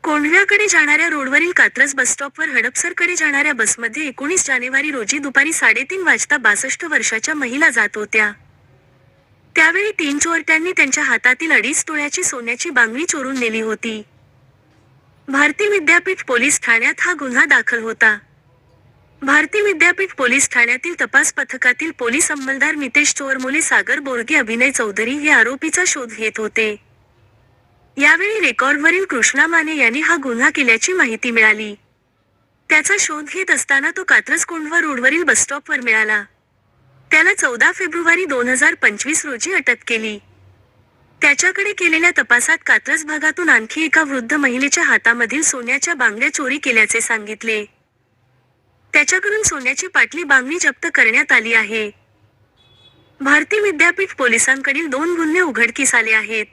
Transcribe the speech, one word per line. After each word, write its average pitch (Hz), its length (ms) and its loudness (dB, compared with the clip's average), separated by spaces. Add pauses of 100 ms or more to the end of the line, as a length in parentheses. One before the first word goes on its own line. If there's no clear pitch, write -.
कोंढव्याकडे 370 640 2
जाणाऱ्या 311 400 2
रोडवरील 302 440 0
कात्रज 269 420 2
बसस्टॉपवर 277 540 -4
हडपसरकडे 339 680 -2
जाणाऱ्या 294 360 0
बसमध्ये 233 540 -4
एकोणीस 294 400 -4
जानेवारी 269 440 -2
रोजी 262 280 -4
दुपारी 285 340 0
साडेतीन 269 500 0
वाजता 294 340 0
बासष्ट 240 480 -2
वर्षाच्या 262 500 -4
महिला 285 360 0
जात 226 240 0
होत्या. 208 380 -2 (1200)
त्यावेळी 339 340 2
तीन 294 280 -2
चोरट्यांनी 330 540 0
त्यांच्या 285 320 0
हातातील 247 480 0
अडीच 254 360 0
तोळ्याची 302 340 -4
सोन्याची 247 480 -6
बांगडी 247 340 0
चोरून 269 340 -4
नेली 226 220 -2
होती. 220 420 -6 (1300)
भारती 294 400 2
विद्यापीठ 349 560 2
पोलीस 262 360 0
ठाण्यात 240 400 2
हा 359 120 0
गुन्हा 285 320 0
दाखल 247 380 2
होता. 220 360 2 (1040)
भारती 302 380 2
विद्यापीठ 370 540 0
पोलीस 262 360 2
ठाण्यातील 247 500 0
तपास 277 320 2
पथकातील 262 580 -2
पोलीस 254 400 -2
अंमलदार 277 440 -2
नितेश 285 400 0
चोरमोले, 269 480 -2
सागर 233 360 0
बोरगे, 262 360 -4
अभिनय 247 360 2
चौधरी 220 420 -4
हे 294 180 -2
आरोपीचा 277 560 2
शोध 262 220 -4
घेत 220 300 -6
होते. 214 520 -4 (1080)
यावेळी 339 420 2
रेकॉर्डवरील 294 640 2
कृष्णा 277 420 2
माने 320 300 0
यांनी 254 240 2
हा 320 220 2
गुन्हा 262 320 0
केल्याची 247 380 0
माहिती 247 380 0
मिळाली. 214 440 2 (960)
त्याचा 311 300 2
शोध 302 240 -2
घेत 359 260 -6
असताना 277 400 0
तो 370 140 -8
कात्रज 277 400 0
कोंढवा 330 360 -4
रोडवरील 285 420 0
बसस्टॉपवर 269 580 0
मिळाला. 214 440 0 (840)
त्याला 330 240 4
चौदा 269 380 0
फेब्रुवारी 339 520 0
दोन 254 240 -2
हजार 269 260 2
पंचवीस 262 520 -2
रोजी 285 260 -6
अटक 285 220 0 (120)
केली. 220 320 -4 (1040)
त्याच्याकडे 370 500 2
केलेल्या 339 460 2
तपासात 247 480 2
कात्रज 277 380 0
भागातून 311 440 -2
आणखी 247 360 2
एका 311 180 2
वृद्ध 269 320 -2
महिलेच्या 277 500 0
हातामधील 233 580 2
सोन्याच्या 269 520 -2
बांगड्या 247 400 0
चोरी 277 240 -4
केल्याचे 226 420 0
सांगितले. 214 640 -4 (1300)
त्याच्याकडून 381 500 0
सोन्याची 277 440 -2
पाटली 294 380 -2
बांगडी 277 360 2
जप्त - 340 -2
करण्यात 254 380 2
आली 233 220 2
आहे. 214 360 0 (1300)
भारती 294 400 2
विद्यापीठ 349 540 2
पोलिसांकडील 269 720 0
दोन 311 300 -2
गुन्हे 330 240 2
उघडकीस 247 540 0
आले 226 180 2
आहेत. 214 400 -2